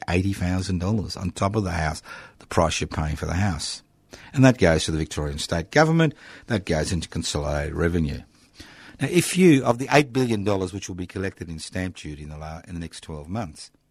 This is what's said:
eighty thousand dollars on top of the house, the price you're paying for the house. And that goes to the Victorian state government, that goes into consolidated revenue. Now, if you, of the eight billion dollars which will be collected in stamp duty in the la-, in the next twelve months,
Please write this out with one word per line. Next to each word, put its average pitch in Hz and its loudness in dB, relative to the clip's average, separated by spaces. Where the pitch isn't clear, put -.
eighty 95 2
thousand 92 -2
dollars 98 -2
on 90 -4
top 98 -2
of 107 0
the 87 -4
house, 80 -2
the - -20
price 82 2
you're 90 -2
paying 76 -2
for 78 -6
the 80 -4
house. 90 -2
And 131 6
that 131 6
goes 82 4
to - -4
the 78 0
Victorian 76 -4
state 85 -4
government, 160 4
that 104 -2
goes 78 0
into 82 -2
consolidated 73 -4
revenue. 82 0
Now, 135 0
if - 2
you, 156 8
of 120 2
the 127 -6
eight 135 4
billion 117 0
dollars 95 0
which 101 -8
will 92 -10
be 90 -8
collected 95 -8
in 80 -10
stamp 92 -8
duty 73 -12
in 76 -14
the 76 -12
la-, 78 -12
in 90 -14
the 85 -8
next 82 -12
twelve 76 -12
months, 95 -10